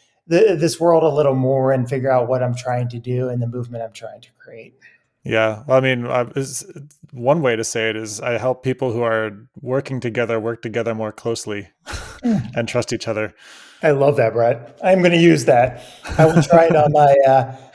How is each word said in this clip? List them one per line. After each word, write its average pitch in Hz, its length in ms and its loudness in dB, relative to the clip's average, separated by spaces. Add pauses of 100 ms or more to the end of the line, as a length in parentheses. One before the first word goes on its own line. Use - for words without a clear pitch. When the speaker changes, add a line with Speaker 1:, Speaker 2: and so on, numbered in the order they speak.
(280)
Speaker 1:
the, 180 320 2
this 165 200 -2
world 165 240 2
a 160 60 2
little 139 260 0
more 131 360 0
and 127 180 -2
figure 135 220 -4
out 123 160 0
what 127 140 -2
I'm 123 140 -2
trying 123 340 -6
to 120 100 -12
do 123 300 -6
and 123 120 -4
the 120 60 -4
movement 117 360 -10
I'm 110 100 -14
trying 107 280 -18
to - 80 -20 (100)
create. 117 340 -20 (500)
Speaker 2:
Yeah. 110 440 0
Well, 131 100 4
I 131 40 4
mean, 127 260 0
I, 123 160 -2 (120)
is, 135 300 -8 (460)
one 135 300 0
way 120 140 2
to 110 80 -4
say 113 260 -4
it 107 60 -4
is 110 260 -10
I 120 160 -4
help 123 260 -4
people 127 280 -4
who 117 120 -4
are 110 440 -4 (140)
working 131 380 -6
together, 117 400 -4
work 113 240 -6
together 113 320 -4
more 107 160 -8
closely 107 580 -8 (160)
<laughs> - 140 -12 (240)
Speaker 1:
Mm. 196 320 -2
Speaker 2:
and 117 140 -4
trust 123 240 -4
each 117 160 -8
other. 107 240 -6 (480)
Speaker 1:
I 156 100 2
love 139 240 2
that, 113 160 2
Brett. 120 500 -2
I'm 185 220 2
gonna 175 140 4
use 165 260 6
that. 123 400 2 (340)
I 160 80 8
will 165 160 4
try 165 260 4
it 165 100 2
on 151 160 4
my, 147 200 6 (140)
uh, 131 260 4 (220)